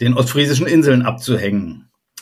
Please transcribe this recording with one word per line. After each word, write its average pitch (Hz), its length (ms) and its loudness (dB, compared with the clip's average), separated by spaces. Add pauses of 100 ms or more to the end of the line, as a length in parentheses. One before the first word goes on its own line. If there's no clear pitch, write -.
den 120 120 2
ostfriesischen 139 540 0
Inseln 143 360 4
abzuhängen. 101 840 -4 (320)